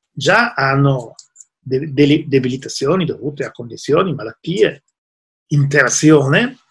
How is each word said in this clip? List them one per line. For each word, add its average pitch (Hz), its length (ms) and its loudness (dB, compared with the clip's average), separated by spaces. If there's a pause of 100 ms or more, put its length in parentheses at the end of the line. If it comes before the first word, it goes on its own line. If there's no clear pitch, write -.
(120)
già 202 400 0
hanno 135 640 0 (440)
de-, 135 340 -6
deli-, 143 360 2
debilitazioni 135 760 -2
dovute 139 380 -8
a 113 80 -10
condizioni, 143 640 -2
malattie, 151 680 -4 (680)
interazione, 147 1040 2 (120)